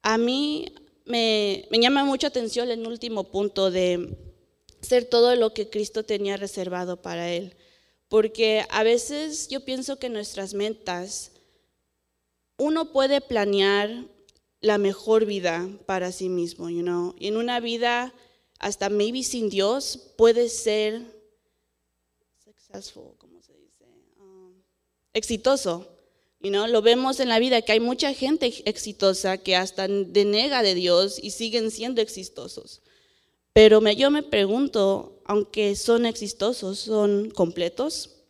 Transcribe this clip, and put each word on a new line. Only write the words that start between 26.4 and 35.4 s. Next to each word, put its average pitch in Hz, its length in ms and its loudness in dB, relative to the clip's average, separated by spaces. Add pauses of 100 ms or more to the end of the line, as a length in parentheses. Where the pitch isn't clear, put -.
you 196 100 -6
know, 208 180 0
lo 226 120 4
vemos 254 380 2
en 254 100 0
la 226 120 4
vida 247 220 4
que 214 100 0
hay 220 80 6
mucha 262 340 -2
gente 262 380 0 (120)
exitosa 196 760 0
que 190 180 0
hasta 185 320 -2
denega 208 720 2
de 190 140 2
Dios 175 440 2
y 208 120 -12
siguen 220 400 -4
siendo 226 280 -4
exitosos. - 840 -10 (720)
Pero 214 280 10
me, 214 160 4
yo 277 140 4
me 294 120 2
pregunto, 208 1040 0
aunque 208 480 0